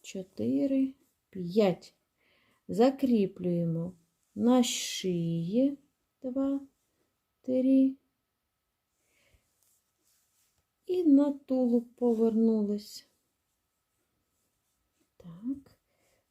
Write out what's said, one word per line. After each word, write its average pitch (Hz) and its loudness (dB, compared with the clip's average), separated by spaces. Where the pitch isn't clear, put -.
чотири, 269 -4
п'ять. 185 -2
Закріплюємо 180 0
на 240 2
шиї. 180 -2
Два, 269 -4
три. 262 2
І 359 -2
на 285 6
тулуб 247 0
повернулись. 220 0
Так, 220 -12